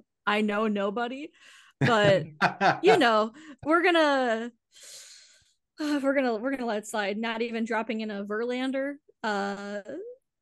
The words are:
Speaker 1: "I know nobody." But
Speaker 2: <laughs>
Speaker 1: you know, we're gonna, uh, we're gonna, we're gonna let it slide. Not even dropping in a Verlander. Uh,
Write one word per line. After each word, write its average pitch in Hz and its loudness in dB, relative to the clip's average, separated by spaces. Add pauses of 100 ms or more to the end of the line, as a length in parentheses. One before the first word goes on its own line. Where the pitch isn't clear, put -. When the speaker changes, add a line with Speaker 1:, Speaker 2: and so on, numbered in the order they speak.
(260)
Speaker 1:
"I 208 2
know 214 0
nobody." 233 -4 (500)
But 202 4 (160)
Speaker 2:
<laughs> 185 2
Speaker 1:
you 415 8
know, 220 4 (320)
we're 320 2
gonna, 269 2 (1300)
uh, 294 -2
we're 269 2
gonna, 254 0
we're 240 -4
gonna 254 -6
let 214 -2
it 208 -10
slide. 208 -4
Not 226 -4
even 226 -4
dropping 220 -4
in 214 -8
a 202 -8
Verlander. 254 -4 (280)
Uh, 202 -6 (600)